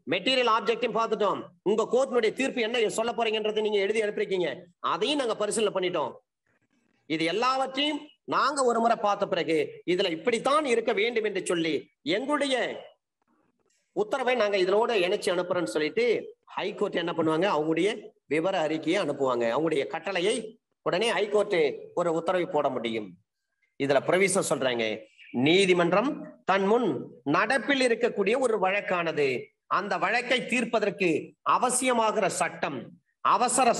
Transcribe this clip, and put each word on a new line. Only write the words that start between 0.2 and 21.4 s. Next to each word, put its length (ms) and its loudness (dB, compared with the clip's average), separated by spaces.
ஆப்ஜெக்டையும் 460 0
பார்த்துட்டோம், 420 0
உங்க 240 2
கோர்ட்டினுடைய 460 2
தீர்ப்பு 280 0
என்ன 220 0
சொல்ல 180 -2
போறீங்கன்றதை 480 0
நீங்க 200 0
எழுதி 200 0
அனுப்பியிருக்கீங்க, 440 -2
அதையும் 300 0
நாங்க 180 -2
பரிசீலனை 340 0
பண்ணிட்டோம். 380 -2
இது 140 -2
எல்லாவற்றையும் 680 0
நாங்க 260 2
ஒரு 120 2
முறை 220 4
பார்த்த 260 0
பிறகு 260 0
இதுல 240 0
இப்படித்தான் 560 0
இருக்க 280 0
வேண்டும் 280 0
என்று 160 -4
சொல்லி 280 0
எங்களுடைய 400 -2
உத்தரவை 400 0
நாங்க 220 2
இதனோட 340 2
இணைச்சு 260 0
அனுப்புறோம்னு 420 -2
சொல்லிட்டு 320 0
ஹைகோர்ட் 460 -4
என்ன 120 -4
பண்ணுவாங்க, 400 2
அவங்களுடைய 360 0
விவர 220 0
அறிக்கையை 360 -2
அனுப்புவாங்க. 520 0
அவங்களுடைய 400 0
கட்டளையை 420 -2
உடனே 220 0
ஹைகோர்ட் 400 0